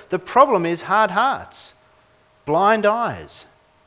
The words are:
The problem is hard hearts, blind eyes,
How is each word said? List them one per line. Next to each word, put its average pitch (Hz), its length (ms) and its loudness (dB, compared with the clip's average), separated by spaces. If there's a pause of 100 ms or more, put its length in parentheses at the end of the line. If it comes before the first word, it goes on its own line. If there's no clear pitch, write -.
The 185 100 -4
problem 247 460 2
is 170 160 -4
hard 202 300 0
hearts, 214 640 -6 (720)
blind 202 400 2
eyes, 202 600 -4 (420)